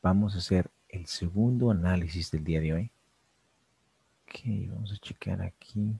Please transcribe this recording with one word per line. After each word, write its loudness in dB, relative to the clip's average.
Vamos 4
a -2
hacer 2
el -10
segundo 2
análisis 0
del -2
día 0
de 0
hoy. -2
Ok, -16
vamos -8
a -10
checar -6
aquí. -4